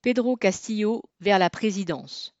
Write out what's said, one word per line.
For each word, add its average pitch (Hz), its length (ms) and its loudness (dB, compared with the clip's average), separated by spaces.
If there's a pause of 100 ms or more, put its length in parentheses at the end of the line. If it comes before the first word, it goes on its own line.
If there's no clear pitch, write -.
Pedro 247 340 2
Castillo 214 680 -2 (140)
vers 196 200 4
la 180 100 6
présidence. 180 920 -4